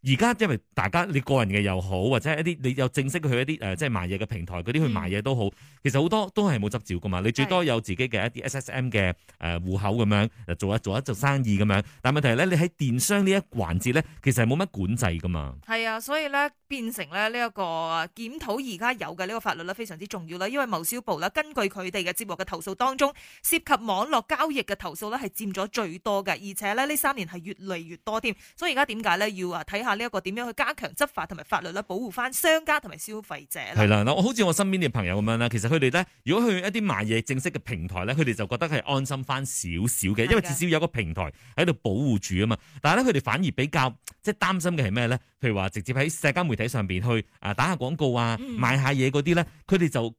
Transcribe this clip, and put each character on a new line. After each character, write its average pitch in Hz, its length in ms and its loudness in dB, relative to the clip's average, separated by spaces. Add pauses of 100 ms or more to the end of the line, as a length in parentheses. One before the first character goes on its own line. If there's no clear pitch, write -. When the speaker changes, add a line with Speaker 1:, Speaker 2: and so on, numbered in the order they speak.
Speaker 1:
而 131 120 6
家 233 200 4
因 214 120 2
為 117 100 2 (140)
大 95 160 0
家 170 160 2
你 147 160 0
個 139 140 2 (100)
人 - 20 0
嘅 101 140 2
又 95 180 2
好， 92 300 -2
或 127 100 2
者 151 140 -2
一 151 100 -2
啲 170 180 -2
你 131 140 0
有 131 140 0
正 139 200 -2
式 175 120 -4
去 151 80 -2
一 123 160 2
啲， 120 160 -4
呃， 98 120 -2
即 151 120 -4
係 131 40 -2
賣 90 160 -2
嘢 95 120 -2
嘅 104 80 -2
平 87 200 -6
台 90 160 -10
嗰 85 80 -6
啲 123 40 -2
去 156 80 2 (120)
賣 87 160 0
嘢 101 120 0
都 135 120 0
好， 113 120 0
Speaker 2:
嗯。 101 60 0 (300)
Speaker 1:
其 143 80 0
實 139 120 4
好 165 80 4
多 214 240 2
都 208 160 4
係 123 100 2
冇 104 100 0
執 - 100 -2
照 92 180 -4
㗎 92 100 -4
嘛。 90 140 0
你 110 100 2
最 135 140 2
多 180 180 2
有 120 160 2
自 104 160 -4
己 127 140 -2
嘅 110 180 0
一 117 140 -8
啲 - 20 -12
S 131 140 -6
S - 160 -8
M 127 140 -2
嘅， 101 240 2
Speaker 2:
係。 - 20 -2 (240)
Speaker 1:
呃， 85 240 -2
戶 92 160 -2
口 101 180 0
咁 117 120 2
樣， 104 220 4 (180)
呃， 85 80 -2
做 101 200 0
一， 117 40 0
做 101 180 -2
一 135 40 0
做 131 140 -4
生 139 300 2
意 104 120 4
咁 104 80 4
樣。 101 160 4 (200)
但 131 120 2
問 147 60 2
題 131 100 4
係 113 60 6
咧， 160 100 4
你 185 100 2
喺 170 220 4
電 127 220 2
商 202 260 2
呢 190 60 4
一 196 40 6 (220)
環 87 220 0
節 123 140 0
咧， 156 100 4 (180)
其 139 120 4
實 120 100 4
係 - 20 6
冇 127 120 4
乜 196 100 2
管 98 300 -2
制 117 80 0
㗎 85 240 0
嘛。 73 260 -4 (100)
Speaker 2:
係 226 220 -2
啊， 220 120 -2
所 285 200 -2
以 302 80 -2
咧， 285 240 0 (160)
變 240 240 -6
成 196 180 -8
咧 202 200 0
呢 240 180 -2
一 - 40 -6
個 196 120 -6 (500)
檢 233 260 -10
討 240 360 -4
而 - 20 -12
家 240 160 0
有 175 220 -8
嘅 180 100 -6
呢 208 80 -8
個 226 60 -6
法 196 140 -2
律 165 100 -8
咧， 185 100 -6
非 226 120 -8
常 175 120 -14
之 185 100 -12
重 175 200 -10
要 175 100 -12
啦。 190 120 -4
因 277 100 -2
為 269 60 0
貿 180 180 -4
消 240 180 -4
部 165 180 -4
咧， 180 100 -2
根 302 240 -2
據 247 80 -2
佢 196 280 -4
哋 185 140 -2
嘅 175 100 -2
接 226 120 -6
獲 185 100 -6
嘅 190 80 -8
投 175 160 -8
訴 196 160 -8
當 262 220 0
中， 285 160 2 (300)
涉 330 140 2
及 320 60 -2 (180)
網 214 280 0
絡 247 180 2
交 302 240 0
易 269 100 -2
嘅 202 140 -4
投 165 180 -10
訴 208 160 -8
咧 240 80 -4
係 240 140 -6
佔 202 220 -6
咗 196 140 -2
最 185 320 -4
多 202 240 0
嘅， 180 80 -2
而 190 220 -4
且 208 220 -2
咧 262 100 2
呢 302 100 -2
三 277 200 0
年 196 100 -6
係 175 160 -12
越 185 120 -10
嚟 185 240 -6
越 165 200 -12
多 220 220 -4
添。 220 160 -2 (220)
所 349 100 -4
以 302 60 0
而 - 20 0
家 285 100 4
點 220 180 -8
解 180 140 4
咧 214 160 0
要 185 160 -4
啊 165 160 -6
睇 208 180 -4
下 233 120 0
呢 226 100 -6
一 - 20 -6
個 220 140 -4
點 190 160 -6
樣 240 100 -6
去 226 60 -8
加 277 200 0
強 - 220 -8
執 285 120 2
法 160 180 -6
同 170 120 -12
埋 - 60 -14
法 196 160 -2
律 180 100 -6
咧， 190 120 -4
保 185 160 -8
護 240 120 -6
返 254 220 -4
商 320 340 2
家 302 140 2
同 202 100 -10
埋 160 80 -12
消 214 180 -12
費 151 340 -12
者 - 100 -8
啦。 104 160 -8
Speaker 1:
係 107 120 6
啦， 104 180 6
嗱， 151 160 4
好 240 120 4
似 220 120 2
我 170 80 4
身 202 160 2
邊 190 100 0
嘅 151 100 2
朋 107 160 -2
友 95 160 0
咁 113 120 2
樣 113 40 2
啦， 117 120 2
其 117 100 0
實 107 80 -2
佢 156 80 4
哋 135 160 4
咧， 180 140 2 (180)
如 180 160 2
果 240 100 4
去 185 100 2
一 175 40 -4
啲 208 220 -2
賣 107 200 0
嘢 113 160 2
正 131 180 -4
式 170 120 -4
嘅 120 80 -8
平 87 280 -6
台 90 180 -4
咧， 127 100 -2
佢 160 60 2
哋 123 120 2
就 98 140 -2
覺 123 100 -4
得 165 120 -2
係 143 160 0
安 135 200 0
心 135 180 -6
返 135 220 -4
少 - 240 -6
少 95 400 0
嘅， 107 140 2
Speaker 2:
係 123 40 2
嘅。 - 20 -4
Speaker 1:
因 226 60 6
為 208 60 6
至 175 120 -4
少 165 140 -2
有 160 120 4
個 165 80 0
平 87 260 -4
台 80 180 -4 (240)
喺 170 100 2
度 165 160 2
保 107 100 0
護 120 260 2
住 92 180 -4
啊 98 120 4
嘛。 113 100 0 (240)
但 156 160 4
係 262 60 2
咧， 254 80 4
佢 151 60 2
哋 131 60 0
反 113 120 0
而 165 160 0
比 135 160 -2
較， 131 260 2 (280)
即 208 100 -2
係 202 60 -4
擔 185 240 0
心 175 160 0
嘅 123 100 2
係 92 40 0
咩 120 160 0
咧？ 123 120 2 (220)
譬 127 80 2
如 104 60 0
話 95 140 0
直 107 120 -6
接 127 120 -6
喺 139 160 2
社 151 220 0
交 180 120 0
媒 135 120 2
體 110 120 -2
上 110 200 -2
邊 92 140 -2
去， 113 240 0 (140)
啊， 101 140 -4
打 135 140 2
下 185 80 0
廣 127 200 -4
告 135 180 2
啊， 117 260 2
Speaker 2:
嗯。 247 180 -8
Speaker 1:
賣 123 240 4
下 131 100 2
嘢 131 200 2
嗰 143 100 2
啲 170 140 2
咧， 170 100 2 (220)
佢 190 100 4
哋 170 120 4
就 117 300 -2